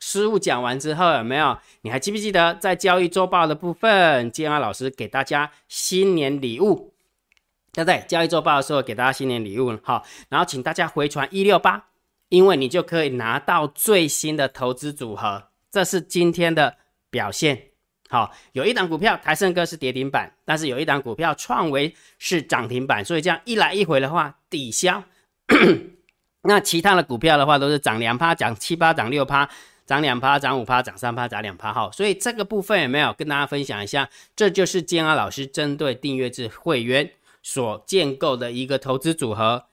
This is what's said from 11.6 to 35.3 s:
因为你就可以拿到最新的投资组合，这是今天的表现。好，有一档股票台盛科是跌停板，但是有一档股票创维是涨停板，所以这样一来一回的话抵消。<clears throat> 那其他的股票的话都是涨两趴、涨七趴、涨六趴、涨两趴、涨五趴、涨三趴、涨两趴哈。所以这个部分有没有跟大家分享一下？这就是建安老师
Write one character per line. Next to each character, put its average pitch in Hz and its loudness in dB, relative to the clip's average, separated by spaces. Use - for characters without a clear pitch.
因 180 8
为 185 6
你 131 0
就 170 0
可 165 -2
以 139 -2
拿 120 -2
到 160 0
最 175 2
新 156 -4
的 135 0
投 127 -4
资 143 -8
组 113 -10
合， 101 -6
这 190 0
是 180 -2
今 170 2
天 170 0
的 143 2
表 104 -4
现。 143 -2
好， 117 0
有 131 -2
一 240 2
档 190 0
股 160 -4
票 196 2
台 156 -2
盛 185 2
科 175 2
是 165 -6
跌 131 -4
停 131 -4
板， 110 -2
但 156 -2
是 156 -4
有 123 -4
一 156 -4
档 143 0
股 117 -8
票 160 -2
创 208 -2
维 143 0
是 165 -2
涨 120 -2
停 123 -6
板， 110 0
所 170 -4
以 160 -2
这 180 -2
样 165 0
一 233 -6
来 170 2
一 202 0
回 151 2
的 135 0
话 165 -2
抵 135 -6
消。 180 0
<clears throat> - 2
那 202 4
其 170 0
他 196 4
的 175 4
股 123 -6
票 156 4
的 143 4
话 147 6
都 139 0
是 147 2
涨 113 0
两 117 0
趴、 165 0
涨 117 -2
七 165 -6
趴、 165 4
涨 123 -2
六 139 0
趴、 139 0
涨 139 0
两 127 0
趴、 139 2
涨 135 -2
五 151 -6
趴、 127 2
涨 98 -16
三 120 -4
趴、 123 -4
涨 107 -8
两 98 -10
趴 107 -8
哈。 107 -4
所 196 -4
以 190 0
这 233 -4
个 214 -6
部 196 -4
分 185 2
有 131 0
没 143 0
有 123 0
跟 156 -10
大 147 -2
家 143 0
分 143 -4
享 104 -8
一 101 -8
下？ 139 -2
这 208 4
就 190 2
是 180 -2
建 165 -2
安 156 2
老 104 -2
师 135 -10